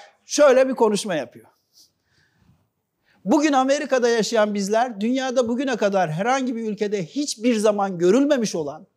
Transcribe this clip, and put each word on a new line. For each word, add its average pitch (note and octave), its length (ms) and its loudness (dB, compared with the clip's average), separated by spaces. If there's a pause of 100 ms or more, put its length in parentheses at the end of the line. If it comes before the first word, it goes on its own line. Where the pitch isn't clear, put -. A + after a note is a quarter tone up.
(240)
şöyle C4 440 4
bir C4 60 -4
konuşma G#3+ 400 0
yapıyor. A#2 320 -8 (1800)
"Bugün D4 280 2
Amerika'da C4 560 0
yaşayan G#3+ 460 0
bizler, G#3 460 -2
dünyada B3+ 480 -2
bugüne B3+ 280 -4
kadar G3 340 0
herhangi A#3+ 460 -2
bir A3+ 140 -6
ülkede G3+ 360 -4
hiçbir B3 500 -2
zaman G3+ 420 0
görülmemiş A#3+ 560 2
olan D#3 320 -8 (100)